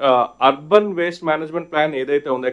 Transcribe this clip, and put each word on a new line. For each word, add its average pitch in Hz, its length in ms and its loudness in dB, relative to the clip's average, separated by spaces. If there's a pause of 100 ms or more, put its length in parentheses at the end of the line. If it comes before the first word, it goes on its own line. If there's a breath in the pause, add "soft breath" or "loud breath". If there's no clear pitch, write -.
uh, 123 140 4 (240)
urban 156 380 4 (140)
waste 170 300 -6
management 156 440 -6
plan 151 160 0 (100)
ఏదైతే 143 360 -2
ఉందో, 127 180 -4